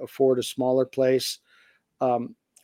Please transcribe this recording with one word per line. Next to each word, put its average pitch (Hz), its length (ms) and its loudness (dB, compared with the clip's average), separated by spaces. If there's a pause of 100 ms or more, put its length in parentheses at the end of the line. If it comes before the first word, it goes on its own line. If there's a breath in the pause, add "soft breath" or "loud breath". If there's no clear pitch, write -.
afford 131 360 2
a 113 40 -2
smaller 127 420 0
place, 131 540 0 (640)
um, 123 340 -2 (280)